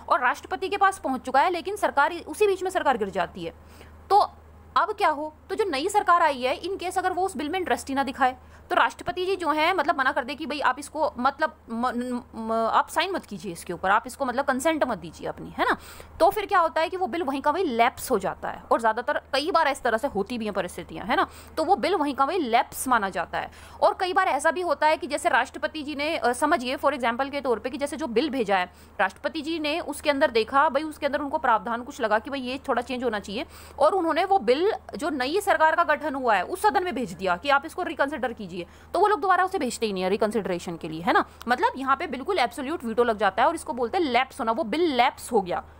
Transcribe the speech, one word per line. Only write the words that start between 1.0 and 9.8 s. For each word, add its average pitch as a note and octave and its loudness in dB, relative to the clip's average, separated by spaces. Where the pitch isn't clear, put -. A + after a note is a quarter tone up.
चुका - 2
है, E4+ 4
लेकिन F4+ -4
सरकार, D4 2
उसी E4+ 0
बीच F#4 2
में F4+ -2
सरकार D4+ 2
गिर G3+ -2
जाती F3 -4
है। E3 -8
तो G4 8
अब E4+ 2
क्या G4+ 2
हो, D4+ -2
तो - -6
जो A4 0
नई D#4 -2
सरकार F#4+ 4
आई C#4+ 2
है B3+ 0
in E4+ -6
case F#4 -4
अगर F4+ 0
वो F4+ 0
उस - -6
बिल D4 -4
में F4+ -4
इंटरेस्ट C4 -2
ही C4+ -4
ना C#4 0
दिखाए C4 0
तो F4+ 0
राष्ट्रपति F4 -2
जी F#4+ 0
जो E4 -4
हैं D4+ 2
मतलब D4+ 0